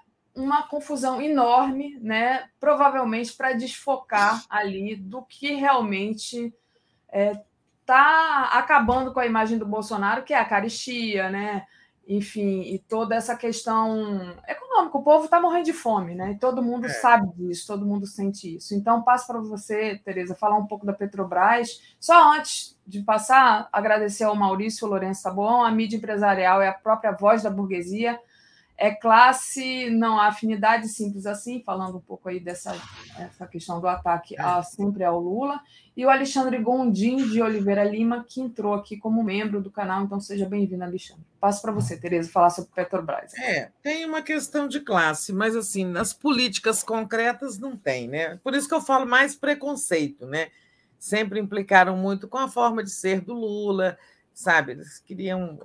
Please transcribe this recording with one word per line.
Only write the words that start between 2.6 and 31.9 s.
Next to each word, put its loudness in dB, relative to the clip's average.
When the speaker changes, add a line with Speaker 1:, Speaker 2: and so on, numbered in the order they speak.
Speaker 1:
pra -2
desfocar -2
ali -4
do -12
que -6
realmente, 0
é, 2
tá 4
acabando 2
com -4
a 2
imagem 0
do -4
Bolsonaro, -2
que -4
é 4
a 2
caristia, -2
né? -6
Enfim, -2
e -6
toda -4
essa -2
questão -2
econômica. 0
O 0
povo 6
tá 4
morrendo 2
de -2
fome, -2
né? -6
E -10
todo 0
mundo -2
Speaker 2:
É. -4
Speaker 1:
sabe 4
disso, -6
todo -6
mundo -2
sente -6
isso. -8
Então, 2
passo 2
pra -6
você, -6
Tereza, -6
falar 0
um 0
pouco -8
da -2
Petrobras. 0
Só 8
antes -2
de -10
passar, 4
agradecer 0
ao 2
Maurício 0
Lourenço -4
Taboão. 2
A 4
mídia 0
empresarial 2
é 4
a 0
própria 0
voz 4
da -2
burguesia. -4
É 2
classe, 4
não 2
há 6
afinidade, 0
simples -6
assim, -8
falando -6